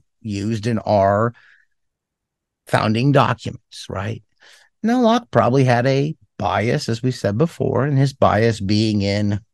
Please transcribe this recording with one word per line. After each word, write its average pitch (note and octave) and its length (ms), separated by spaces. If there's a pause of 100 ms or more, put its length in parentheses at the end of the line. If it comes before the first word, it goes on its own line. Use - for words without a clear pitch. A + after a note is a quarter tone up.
(200)
used G#2+ 480
in A#2 120
our G2+ 540 (1300)
founding A#2 480
documents, - 760
right? G2+ 340 (600)
Now, A#3+ 160
Locke A#3+ 320
probably A#2+ 320
had B2 240
a C#3 300 (200)
bias, G#2 520
as A2+ 120
we B2+ 100
said G#2 260
before, B2+ 480
and C#3+ 120
his C3+ 140
bias G2+ 480
being G#2 440
in G2+ 360 (140)